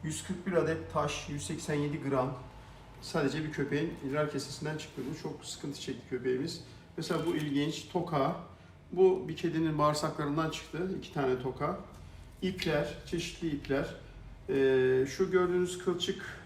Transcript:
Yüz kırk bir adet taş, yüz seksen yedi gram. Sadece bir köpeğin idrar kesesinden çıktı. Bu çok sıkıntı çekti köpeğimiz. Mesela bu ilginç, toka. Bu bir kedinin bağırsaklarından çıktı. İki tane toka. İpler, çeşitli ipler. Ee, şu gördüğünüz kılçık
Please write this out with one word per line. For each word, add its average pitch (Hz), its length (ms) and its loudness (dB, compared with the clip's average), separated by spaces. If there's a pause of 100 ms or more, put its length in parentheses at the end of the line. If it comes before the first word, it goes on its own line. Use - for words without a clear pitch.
Yüz 156 200 -6
kırk - 240 -6
bir 185 60 -2
adet 156 400 2
taş, 147 360 0
yüz 143 160 -4
seksen 160 300 -4
yedi 147 240 0 (100)
gram. 135 240 2 (680)
Sadece 151 420 0
bir 151 80 -4
köpeğin 143 420 0 (160)
idrar 147 220 2
kesesinden 147 460 -4
çıktı. - 240 -10 (120)
Bu - 100 -10
çok - 220 -8
sıkıntı - 360 -8
çekti 120 280 -8
köpeğimiz. 127 540 -2 (340)
Mesela 165 280 0
bu 170 100 0
ilginç, 147 580 0
toka. 160 420 2 (560)
Bu 185 360 6
bir 156 100 -4
kedinin 160 400 2
bağırsaklarından 151 720 2
çıktı. - 280 -8 (220)
İki - 140 -12
tane 131 280 2
toka. 147 380 -2 (600)
İpler, 156 520 2 (120)
çeşitli - 420 -4
ipler. 139 380 0 (640)
Ee, 131 600 6
şu 185 220 2
gördüğünüz 180 460 4
kılçık - 480 0 (200)